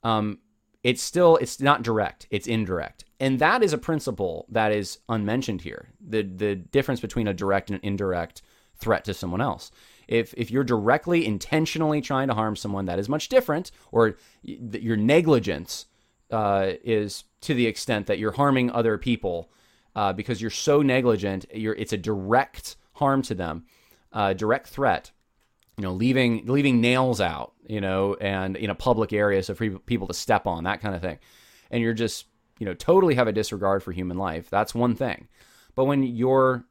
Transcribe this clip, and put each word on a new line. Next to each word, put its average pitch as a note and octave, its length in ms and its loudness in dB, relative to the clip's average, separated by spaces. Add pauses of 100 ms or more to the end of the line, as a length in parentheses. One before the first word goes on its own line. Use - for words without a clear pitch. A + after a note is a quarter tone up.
Um, G#2+ 360 -2 (440)
it's B2 200 0
still, E3+ 340 6
it's - 240 -2
not C3+ 220 2
direct, A2 480 -2
it's G#2 160 -4
indirect. F#2+ 580 -2 (140)
And C3+ 200 0
that E3+ 240 4
is F3+ 120 2
a C#3+ 40 -2
principle G#2 680 -4
that A2 240 2
is G2+ 260 -4 (120)
unmentioned A2 500 -2
here. E2 300 -14 (100)
The, A2 220 -2
the G2 320 -2
difference B2+ 460 -2
between A2 280 -4
a G2 60 -2
direct G2 360 -2
and G2 120 -6
indirect F#2+ 580 -4 (360)
threat - 280 0
to G#2+ 80 -6
someone F#2 300 -4
else. B2+ 280 -4 (380)
If, A#2 300 0
if A#2 120 -4
you're C3+ 140 0
directly, B2+ 640 2
intentionally D3+ 760 0
trying C3+ 280 -2
to B2 60 0
harm G#2+ 220 -2
someone, G2 300 -4
that F2+ 120 -2
is G2+ 120 -4
much D3+ 180 -4
different, F3+ 440 0 (200)
or A2+ 240 4 (260)
y-, - 160 -14 (140)
th-, G#2+ 100 -8
your A2+ 140 0
negligence, A2 880 2 (460)
uh, G2 420 2 (100)
is G#2+ 420 -2 (180)
to - 100 -2
the B2 140 2
extent G#2+ 400 -2
that G2+ 120 0
you're G#2+ 140 -2
harming C3 380 2
other A2+ 260 0
people, F#2+ 540 -4 (440)
uh, G2+ 200 0
because G#2 260 -6
you're A2 100 -4
so D3 300 2
negligent, A2+ 720 2
you're, A2 220 -4
it's - 180 -6
a G#2+ 60 -2
direct G#2 760 -2 (180)
harm C3+ 280 2
to - 120 -4
them, E2 300 -6 (500)
uh, G2+ 180 0
direct G#2+ 360 -2
threat, A#2+ 420 -2 (640)
you G#2 60 -8
know, F#2 100 -4
leaving, A#2+ 540 2
leaving C3+ 340 4
nails B2 400 2
out, D#2 320 -4 (140)
you G#2+ 140 -4
know, G2 340 0
and F#2+ 420 -4
in G#2 140 -4
a G2 40 -2
public A2+ 380 0
area G#2 300 4
so F#2+ 120 -6
for G2+ 260 -4
people G2+ 260 -2
to F2 80 -6
step - 320 0
on, E2+ 180 -4
that G2 160 -2
kind G#2 140 -4
of E2+ 60 -6
thing. F2 180 -6 (520)
And A#2+ 120 -2
you're A2+ 120 0
just A2 320 -4 (340)
you A2 60 -6
know, F#2 80 -6
totally E3+ 420 4
have B2 100 4
a - 60 0
disregard G2 500 0
for - 80 -10
human F2+ 280 -6
life, F2 300 -6
that's G2+ 280 0
one A#2+ 180 2
thing. A#2 320 -6 (480)
But C3 120 2
when C#3 180 2
you're B2+ 680 2